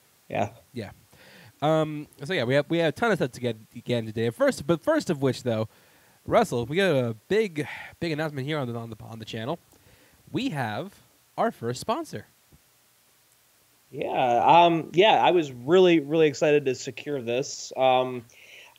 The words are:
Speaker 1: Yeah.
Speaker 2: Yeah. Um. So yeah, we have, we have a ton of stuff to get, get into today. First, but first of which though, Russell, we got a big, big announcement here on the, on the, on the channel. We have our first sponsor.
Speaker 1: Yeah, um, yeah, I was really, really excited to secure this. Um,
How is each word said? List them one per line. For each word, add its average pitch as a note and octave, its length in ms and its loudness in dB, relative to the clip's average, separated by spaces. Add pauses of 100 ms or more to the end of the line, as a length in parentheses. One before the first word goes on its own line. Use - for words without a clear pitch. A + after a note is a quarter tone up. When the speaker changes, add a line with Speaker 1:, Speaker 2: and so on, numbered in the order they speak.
(280)
Speaker 1:
Yeah. G#2+ 220 -4 (220)
Speaker 2:
Yeah. G#2 180 -12 (720)
Um. D3+ 440 -2 (160)
So D3 100 -8
yeah, D3 120 0
we B2+ 100 2
have, C#3+ 160 0
we E3+ 80 0
have E3 120 2
a - 20 0
ton A#3 180 0
of E3+ 80 2
stuff C#3 140 -2
to C3 80 -18
get, A#2+ 160 -2 (280)
get A#2+ 140 0
into A2 140 -6
today. A2+ 180 -2
First, B3 380 0
but E3+ 160 0
first D4+ 260 0
of D3 100 -4
which C3 220 0
though, A2 260 -2 (580)
Russell, D3 380 2
we C#3+ 120 -6
got F#3 180 2
a A#2 220 0 (100)
big, F3 400 -2 (320)
big E3+ 140 -4
announcement D3 340 -4
here D#3 120 -4
on B2 140 -4
the, A#2+ 60 -8
on A#2 100 -12
the, A2 140 -14
on A2+ 160 -16
the A2+ 60 -14
channel. A#2+ 340 -6 (720)
We B3 200 -4
have C3+ 440 -6 (420)
our A3 140 0
first A#2+ 300 -6
sponsor. B3 460 -6 (1700)
Speaker 1:
Yeah, B2+ 520 0
um, E3 500 6
yeah, D#3+ 300 6
I D3 60 6
was D#3+ 220 2
really, E3+ 480 4
really D#3 260 2
excited D3 380 2
to C3 100 0
secure C3+ 480 -8
this. A#2+ 540 -6
Um, B2+ 480 2 (540)